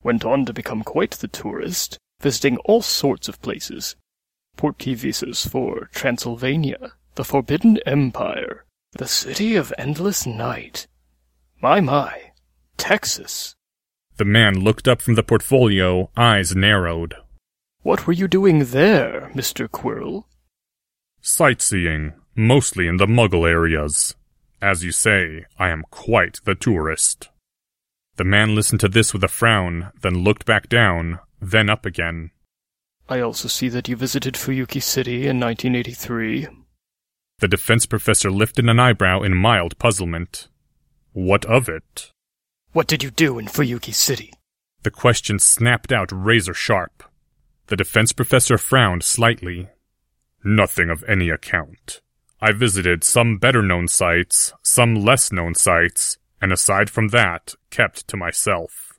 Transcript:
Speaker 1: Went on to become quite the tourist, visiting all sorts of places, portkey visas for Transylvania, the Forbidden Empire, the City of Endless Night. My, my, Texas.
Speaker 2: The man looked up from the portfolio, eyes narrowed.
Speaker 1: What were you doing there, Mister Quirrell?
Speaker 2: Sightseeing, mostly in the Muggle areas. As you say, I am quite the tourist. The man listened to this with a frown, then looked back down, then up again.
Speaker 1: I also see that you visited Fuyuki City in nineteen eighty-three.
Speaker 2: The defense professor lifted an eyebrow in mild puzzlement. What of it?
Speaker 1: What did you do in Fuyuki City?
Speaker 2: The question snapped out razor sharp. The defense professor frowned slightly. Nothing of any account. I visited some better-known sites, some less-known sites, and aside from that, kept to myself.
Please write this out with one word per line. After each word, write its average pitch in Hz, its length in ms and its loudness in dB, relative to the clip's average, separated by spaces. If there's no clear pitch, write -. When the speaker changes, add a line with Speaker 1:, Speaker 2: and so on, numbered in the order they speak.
Speaker 1:
Went 117 220 -2
on 135 200 0
to 120 60 -8
become 110 320 -8
quite - 280 -4
the - 180 -12
tourist, - 680 -8
visiting 135 460 0
all 220 160 4
sorts - 480 -4
of - 120 -16
places, - 540 -10
portkey - 340 -4
visas 127 520 -6
for - 480 -6
Transylvania, 127 1000 -4
the 131 80 -6
Forbidden 151 600 2
Empire, - 800 -4
the - 160 -12
City - 480 -2
of 160 220 -2
Endless 156 480 -4
Night. 117 600 -8
My, 156 180 4
my, 139 520 -2
Texas. - 800 -4
Speaker 2:
The 104 80 0
man 104 340 4
looked 104 260 0
up 127 160 2
from 117 140 2
the 113 80 2
portfolio, 98 960 2
eyes 104 360 2
narrowed. 90 600 0
Speaker 1:
What - 220 0
were 165 60 0
you 180 160 0
doing 175 380 4
there, 139 680 2
Mister 123 360 -6
Quirrell? - 560 -8
Speaker 2:
Sightseeing, 85 920 0
mostly 110 520 2
in 85 100 -2
the 95 80 4
Muggle 98 440 4
areas. 80 680 0
As 95 220 0
you 87 80 -6
say, 87 540 0
I 92 120 0
am 80 200 -4
quite 95 540 -2
the 98 120 -2
tourist. 80 720 -2
The 95 80 -2
man 107 300 2
listened 110 260 0
to 104 80 2
this 107 240 2
with 98 100 -2
a 92 60 0
frown, 90 720 -2
then 90 240 -2
looked 107 200 2
back 107 220 0
down, 87 520 2
then 101 300 2
up 110 160 -2
again. 82 460 -6
Speaker 1:
I 127 140 -4
also 117 260 -6
see - 220 -2
that 120 180 -4
you 123 80 -4
visited 131 400 -4
Fuyuki 131 480 -4
City 123 440 -2
in 131 120 0
nineteen 123 360 -2
eighty-three. 120 720 -6
Speaker 2:
The 107 80 0
defense 110 400 0
professor 107 420 0
lifted 110 400 2
an 113 100 6
eyebrow 101 420 4
in 95 140 2
mild 92 440 2
puzzlement. 87 680 -2
What 95 320 2
of 120 220 2
it? - 440 -12
Speaker 1:
What - 140 2
did 156 160 -2
you 135 80 -6
do 131 300 0
in 107 80 -10
Fuyuki 120 480 -4
City? - 360 -2
Speaker 2:
The 107 80 -2
question - 480 0
snapped - 520 2
out 104 200 0
razor 95 420 2
sharp. - 500 -2
The 107 100 -2
defense 107 380 0
professor 123 460 2
frowned 98 440 2
slightly. 92 640 -2
Nothing 98 480 2
of 80 160 -4
any 92 240 0
account. - 680 -6
I 110 120 2
visited 95 520 0
some 117 360 2
better-known 98 480 2
sites, - 760 0
some 117 320 2
less-known 101 600 0
sites, - 640 0
and 98 140 0
aside 98 380 2
from 110 160 -2
that, 95 480 -2
kept - 380 -4
to - 60 -10
myself. 87 840 -4